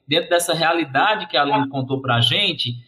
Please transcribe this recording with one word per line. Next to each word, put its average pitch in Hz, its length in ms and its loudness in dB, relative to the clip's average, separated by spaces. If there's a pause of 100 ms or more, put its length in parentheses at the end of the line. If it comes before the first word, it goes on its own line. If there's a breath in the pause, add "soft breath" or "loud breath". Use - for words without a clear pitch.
dentro 160 220 0
dessa 175 240 0
realidade 165 720 0
que 165 120 -2
a - 20 4
Aline 139 300 0
contou 135 320 -4
pra 120 180 2
gente. 160 540 0 (140 loud breath)